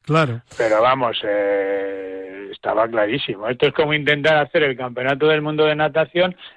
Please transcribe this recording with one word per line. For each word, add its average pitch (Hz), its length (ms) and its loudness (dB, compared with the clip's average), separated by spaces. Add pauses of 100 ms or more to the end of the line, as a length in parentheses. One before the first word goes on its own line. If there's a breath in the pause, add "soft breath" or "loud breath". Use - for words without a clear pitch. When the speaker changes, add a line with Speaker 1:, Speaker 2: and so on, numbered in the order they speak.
Speaker 1:
Claro. 147 400 0 (140)
Speaker 2:
Pero 110 240 2
vamos, 123 440 2
eh, 98 1300 -4
estaba 107 360 -2
clarísimo. 113 600 -2
Esto 127 180 0
es 139 80 0
como 151 200 2
intentar 147 420 2
hacer 151 260 2
el 135 140 0
Campeonato 127 500 -2
del 156 160 2
Mundo 151 220 0
de 151 100 2
Natación 160 640 0 (200 loud breath)